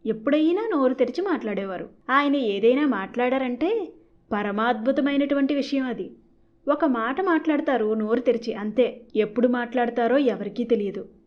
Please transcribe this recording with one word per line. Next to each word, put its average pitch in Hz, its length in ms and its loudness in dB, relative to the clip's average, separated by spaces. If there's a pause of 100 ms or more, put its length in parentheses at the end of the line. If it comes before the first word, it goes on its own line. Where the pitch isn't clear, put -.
ఎప్పుడైనా 311 680 0
నోరు 262 180 2
తెరిచి 262 300 -2
మాట్లాడేవారు. 208 640 -4 (200)
ఆయన 285 260 4
ఏదైనా 240 500 4
మాట్లాడారంటే 254 1080 -2 (400)
పరమాద్భుతమైనటువంటి 269 1200 0
విషయం 269 300 -2
అది. 220 260 -6 (560)
ఒక - 180 2
మాట 254 360 0
మాట్లాడతారు 302 720 0
నోరు 220 260 0
తెరిచి, 226 340 0
అంతే. 214 480 -2 (140)
ఎప్పుడు 214 320 2
మాట్లాడతారో 240 680 0
ఎవరికీ 208 460 -2
తెలియదు. 202 420 -2 (220)